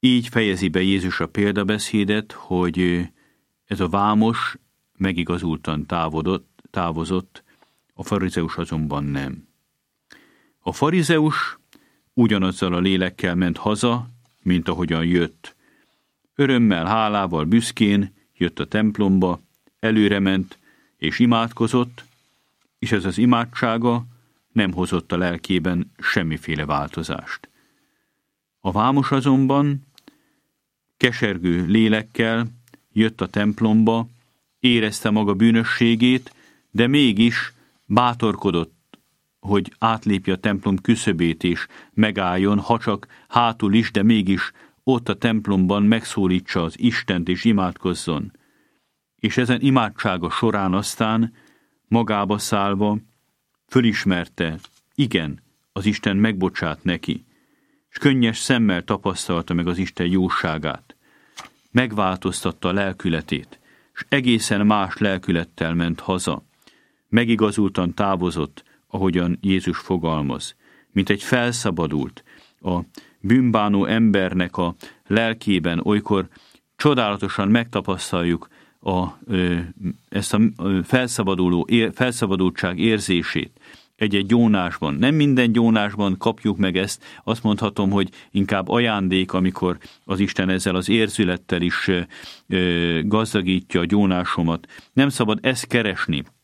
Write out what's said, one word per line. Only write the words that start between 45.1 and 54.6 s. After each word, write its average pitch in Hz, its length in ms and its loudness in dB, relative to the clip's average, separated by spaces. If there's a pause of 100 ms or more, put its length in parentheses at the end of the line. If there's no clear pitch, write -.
templomban 101 680 2
megszólítsa 98 800 0
az 82 160 -6
Istent 90 500 -2
és 90 160 -2
imádkozzon. 90 880 -2 (840)
És - 200 -2
ezen 123 240 0
imádsága 107 680 0
során 101 440 0
aztán 110 580 0 (560)
magába 104 500 0
szállva 101 600 0 (680)
fölismerte, 92 920 0 (360)